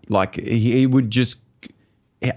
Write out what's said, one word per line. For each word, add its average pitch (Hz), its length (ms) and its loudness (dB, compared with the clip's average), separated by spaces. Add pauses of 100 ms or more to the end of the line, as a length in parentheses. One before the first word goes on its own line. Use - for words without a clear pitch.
Like, 95 260 0
he, 113 360 0
he 131 160 2
would 127 240 2
just, 120 260 0 (880)
I, 113 140 -2